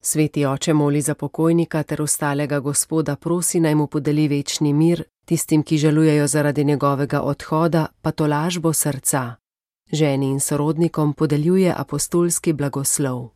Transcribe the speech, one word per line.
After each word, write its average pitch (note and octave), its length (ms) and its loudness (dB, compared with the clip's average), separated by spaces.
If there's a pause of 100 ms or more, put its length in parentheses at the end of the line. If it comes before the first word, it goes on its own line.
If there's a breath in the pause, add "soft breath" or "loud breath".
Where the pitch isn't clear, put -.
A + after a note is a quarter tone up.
Sveti D3+ 440 0
oče C#3 280 0
moli D3 280 2
za C#3+ 140 -2
pokojnika D#3+ 680 0
ter D3+ 180 -6
ostalega D3 580 -2
gospoda C#3+ 560 -2
prosi, E3+ 440 -2
naj D#3 160 4
mu D3 120 2
podeli D3+ 400 0
večni C#3+ 460 0
mir, D#3+ 300 2 (220)
tistim, D#3 380 0
ki D#3 140 0
žalujejo D3+ 500 4
zaradi D3 360 0
njegovega C#3+ 580 0
odhoda, D#3 640 0 (140)
pa D#3 100 -2
tolažbo D#3 640 -2
srca. C3 600 -4 (560)
Ženi C#3 380 0
in C3+ 100 -2
sorodnikom D3+ 760 0
podeljuje D#3+ 640 2
apostolski E3+ 760 -2
blagoslov. C3+ 840 -4